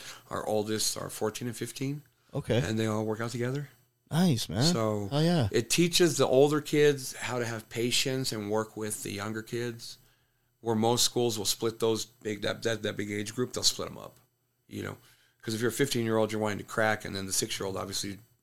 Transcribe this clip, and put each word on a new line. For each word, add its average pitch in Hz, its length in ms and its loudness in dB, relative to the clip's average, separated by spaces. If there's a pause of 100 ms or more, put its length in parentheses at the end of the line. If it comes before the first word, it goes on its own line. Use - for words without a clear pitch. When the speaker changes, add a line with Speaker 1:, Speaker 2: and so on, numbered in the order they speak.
(280)
Speaker 1:
our - 160 -6
oldest 107 520 0
are 92 120 -8
fourteen 110 380 -4
and 117 100 -6
fifteen. 139 460 -6 (320)
Speaker 2:
Okay. 127 240 0
Speaker 1:
And 110 180 0
they 110 100 2
all 110 180 0
work 110 160 -2
out 117 100 -4
together. 127 380 -4 (420)
Speaker 2:
Nice, 151 380 4
man. 101 160 0
Speaker 1:
So 110 480 2
Speaker 2:
Oh, 143 80 2
yeah. 165 320 4
Speaker 1:
it 120 180 0
teaches 170 460 4
the 131 100 6
older 143 340 6
kids 147 540 2
how 127 240 -4
to 120 80 -2
have 113 220 -8
patience 127 640 0
and 104 180 -4
work 110 260 0
with 107 280 -6
the 101 80 -4
younger 110 300 -6
kids, 117 560 -8 (640)
where 113 120 2
most 113 300 4
schools 120 340 2
will 101 60 -4
split 113 340 -2
those 113 280 2
big, 104 360 -8
that, 107 220 -4
that, 113 180 0
that 104 140 -2
big 104 160 -4
age 107 240 -4
group, 123 160 -2
they'll 101 100 -4
split - 260 0
'em 67 100 -12
up, 50 180 -16 (500)
you 104 160 -8
know. 98 140 -8 (460)
'Cause 113 100 -6
if 110 80 -4
you're 120 80 0
a 110 40 0
fifteen-year-old, 113 600 2
you're 107 80 -2
wanting 104 160 0
to - 80 -10
crack, 107 400 0
and 92 100 -8
then 98 120 -4
the 95 60 -6
six-year-old 98 440 -2
obviously 95 400 -6 (260)